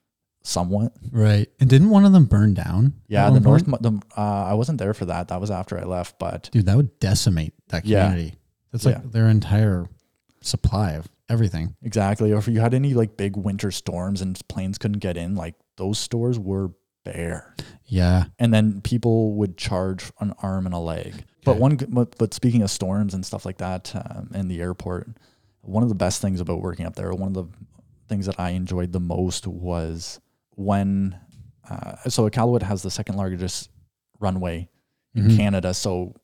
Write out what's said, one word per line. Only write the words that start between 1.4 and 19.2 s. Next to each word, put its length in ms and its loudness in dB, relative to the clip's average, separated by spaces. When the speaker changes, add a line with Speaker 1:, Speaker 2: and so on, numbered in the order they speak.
Speaker 2:
And 80 6
didn't 220 8
one 140 8
of 80 8
them 140 10
burn 280 6
down 320 2
at 60 2
Speaker 1:
Yeah, 200 4
the 60 8
Speaker 2:
one 80 8
Speaker 1:
North 240 8
Speaker 2:
point? 160 0
Speaker 1:
Mo-, 80 4
the, 300 -4
uh, 240 0
I 100 0
wasn't 240 0
there 160 0
for 120 -6
that. 220 -4
That 120 -6
was 100 -4
after 280 -6
I 60 -8
left, 340 -6
but 340 -8
Speaker 2:
Dude, 140 4
that 100 4
would 240 2
decimate 520 0
that 160 -4
Speaker 1:
Yeah. 240 2
Speaker 2:
community. 260 -4
That's 120 -4
like 120 2
Speaker 1:
Yeah. 140 -12
Speaker 2:
their 180 4
entire 600 2
supply 520 -2
of 160 -10
everything. 540 -2
Speaker 1:
Exactly. 500 0
Or 60 2
if 100 -4
you 120 0
had 140 2
any, 200 0
like, 220 0
big 200 -4
winter 340 -4
storms 520 -6
and 160 -6
planes 300 -6
couldn't 220 -4
get 160 -4
in, 180 -6
like, 200 -8
those 220 -4
stores 400 -4
were 320 -4
bare. 500 -8
Speaker 2:
Yeah. 380 4
Speaker 1:
And 160 2
then 280 2
people 520 0